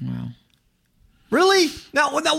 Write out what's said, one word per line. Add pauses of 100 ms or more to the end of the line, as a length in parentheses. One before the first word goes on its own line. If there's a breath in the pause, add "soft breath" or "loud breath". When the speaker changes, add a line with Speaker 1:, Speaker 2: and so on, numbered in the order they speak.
Speaker 1:
Wow. (1000)
Speaker 2:
Really? (240)
Now, (120)
now,